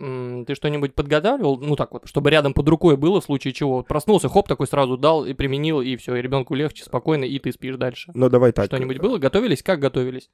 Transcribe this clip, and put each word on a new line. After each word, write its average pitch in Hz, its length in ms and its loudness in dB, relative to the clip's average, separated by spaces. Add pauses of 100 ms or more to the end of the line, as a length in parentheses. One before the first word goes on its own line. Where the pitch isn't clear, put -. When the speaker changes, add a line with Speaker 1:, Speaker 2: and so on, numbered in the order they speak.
Speaker 1:
М, 123 440 -10
ты 139 100 -6
что-нибудь 147 400 -4
подготавливал? 151 640 0
Ну 147 180 -2
так - 160 -4
вот, 120 140 -12
чтобы 143 240 0
рядом 143 240 4
под 143 140 2
рукой 160 280 6
было, 170 240 2
в - 40 -10
случае 139 280 -4
чего. 131 240 -2
Вот 123 120 -4
проснулся, 151 400 0
хоп, - 200 2
такой 143 180 -2
сразу 131 300 0
дал 147 280 2
и 135 100 -6
применил, 139 460 -2
и 127 160 -4
всё, 123 200 -6
и 123 60 -4
ребёнку 127 320 -4
легче, 143 300 -4
спокойно, 135 400 -2
и 135 140 -4
ты 131 140 -6
спишь 131 240 -10
дальше. 127 380 -6
Speaker 2:
Ну 127 140 2
давай 123 240 6
так. 101 140 0
Speaker 1:
Что-нибудь 131 320 -4
было? 214 200 -2
Готовились? 180 440 0
Как 185 180 -2
готовились? 131 540 -4